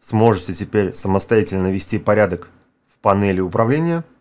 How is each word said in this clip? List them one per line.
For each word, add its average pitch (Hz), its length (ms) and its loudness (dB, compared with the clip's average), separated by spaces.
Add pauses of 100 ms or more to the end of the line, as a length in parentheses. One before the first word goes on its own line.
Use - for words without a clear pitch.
Сможете 107 540 2
теперь 101 400 -2
самостоятельно 98 680 0
навести 95 340 -4
порядок 104 500 0 (400)
в - 100 -20
панели 98 420 2
управления. 143 640 0 (160)